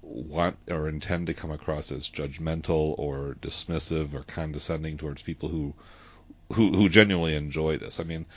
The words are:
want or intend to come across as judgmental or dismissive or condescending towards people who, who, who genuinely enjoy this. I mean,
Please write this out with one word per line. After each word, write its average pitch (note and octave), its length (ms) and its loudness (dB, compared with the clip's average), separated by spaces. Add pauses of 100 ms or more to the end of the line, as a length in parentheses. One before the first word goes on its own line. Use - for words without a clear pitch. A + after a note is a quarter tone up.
want D#2 540 -2 (140)
or D#2 180 -2
intend E2+ 380 -2
to D#2+ 80 -2
come - 160 -8
across D2+ 400 -4
as C2 180 -6
judgmental D#2 880 0
or C#2 460 -4
dismissive D#2+ 720 -2
or C#2+ 80 -6
condescending D#2 760 -4
towards D2 260 -8
people - 260 -6
who, D#2 260 -2 (760)
who, A2 220 6
who G2 140 8
genuinely E2+ 480 6
enjoy D2+ 400 0
this. - 240 -6
I E2 40 -4
mean, E2 200 -8 (120)